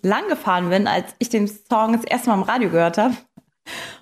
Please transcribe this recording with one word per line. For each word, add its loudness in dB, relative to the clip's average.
lang 0
gefahren 0
bin, 2
als -2
ich -4
den 0
Song 0
das 0
erste -2
Mal 4
im 0
Radio 0
gehört 2
hab. 2